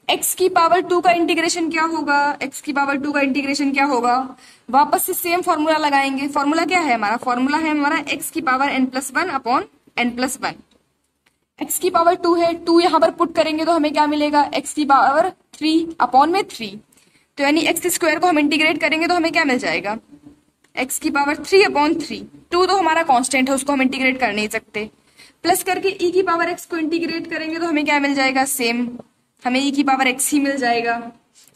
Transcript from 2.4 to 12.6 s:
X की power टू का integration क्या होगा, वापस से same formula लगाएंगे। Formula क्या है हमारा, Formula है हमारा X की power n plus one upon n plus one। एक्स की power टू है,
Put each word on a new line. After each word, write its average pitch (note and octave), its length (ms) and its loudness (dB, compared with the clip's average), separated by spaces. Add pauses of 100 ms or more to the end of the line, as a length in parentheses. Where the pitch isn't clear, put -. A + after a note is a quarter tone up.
X C4 180 -10
की D4+ 120 -6
power C#4 240 -2
टू C#4+ 160 -4
का C#4+ 80 0
integration C#4 520 -2
क्या C#4 120 0
होगा, B3+ 520 0 (340)
वापस D4 340 2
से F#4 100 -4
same F4 280 -2
formula D#4 340 0
लगाएंगे। C#4 520 0
Formula D4 360 0
क्या F4+ 160 0
है C#4+ 140 0
हमारा, A3 220 0
Formula C4 420 0
है D#4+ 120 -2
हमारा D4+ 400 0
X E4 200 -6
की D#4+ 100 -6
power C4 380 0
n C4 80 2
plus C4 260 -6
one E4 180 -2
upon C4+ 340 0 (340)
n A#3+ 140 -2
plus B3+ 280 -4
one। E3 140 -4 (1080)
एक्स - 160 -6
की F4+ 120 -2
power F4 240 4
टू F4 200 2
है, E4+ 200 2 (100)